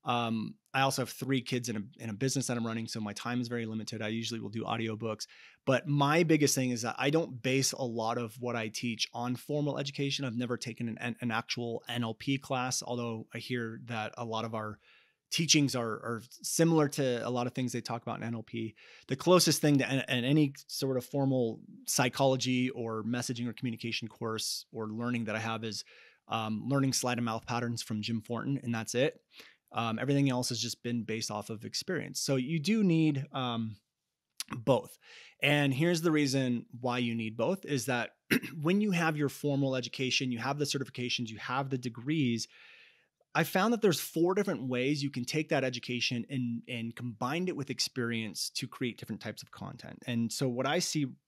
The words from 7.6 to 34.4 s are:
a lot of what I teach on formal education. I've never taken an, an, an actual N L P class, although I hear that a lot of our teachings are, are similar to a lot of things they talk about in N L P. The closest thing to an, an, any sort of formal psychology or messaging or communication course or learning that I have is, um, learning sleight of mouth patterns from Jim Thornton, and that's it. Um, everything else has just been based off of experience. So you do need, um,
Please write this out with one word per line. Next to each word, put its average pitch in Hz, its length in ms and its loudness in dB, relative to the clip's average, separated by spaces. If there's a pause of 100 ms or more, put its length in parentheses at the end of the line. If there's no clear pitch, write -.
a 139 100 -4
lot 117 340 0
of 117 220 -6
what 120 160 -2
I 110 140 -2
teach 113 440 -4
on 120 220 -2
formal 147 420 -2
education. 139 460 -4
I've 120 140 -2
never 123 180 -2
taken 117 320 -6
an, 110 120 -6
an, 117 200 -4
an 120 120 -2
actual 117 580 -2
N 120 140 -2
L 113 100 -2
P 139 240 -2
class, 127 440 -2
although 117 540 -4
I 113 40 -8
hear 120 460 -6
that 113 320 -4
a 120 60 -6
lot 110 220 -2
of 113 100 -6
our 107 240 -6 (500)
teachings 147 460 4
are, 120 100 0
are 113 360 -4 (200)
similar 165 460 4
to 123 400 0
a - 20 -2
lot 123 180 0
of 120 60 -6
things 127 200 -2
they 120 80 -2
talk 117 200 -4
about 110 180 -6
in 101 40 -6
N 117 120 -4
L 113 80 -6
P. 113 320 -6 (340)
The 131 80 2
closest 170 420 8
thing 147 200 6
to 113 100 2
an, 135 180 2
an, 123 160 2
any 143 300 6 (140)
sort 135 280 -2
of 123 80 0
formal 131 560 2 (260)
psychology 127 840 4
or 113 340 -4
messaging 120 460 -2
or - 20 -6
communication 117 560 -4
course - 640 -6
or 110 160 -6
learning 117 380 -2
that 107 100 -2
I 110 40 -2
have 113 260 -4
is, 104 180 -6 (460)
um, 110 360 -2
learning 135 280 2
sleight 123 240 0
of 120 80 0
mouth 113 200 -2
patterns 120 360 -2
from 107 200 -4
Jim 110 200 -2
Thornton, 123 420 -4
and 120 100 -2
that's 113 220 -4
it. 135 240 2 (540)
Um, 113 260 -2
everything 139 300 4
else 127 180 0
has 113 140 -2
just 117 200 -6
been 120 220 -4
based 110 260 -4
off 104 200 -6
of 110 160 -8
experience. - 560 -6
So 139 160 2
you 135 200 0
do 202 280 4
need, 156 480 6
um, 117 420 -2 (800)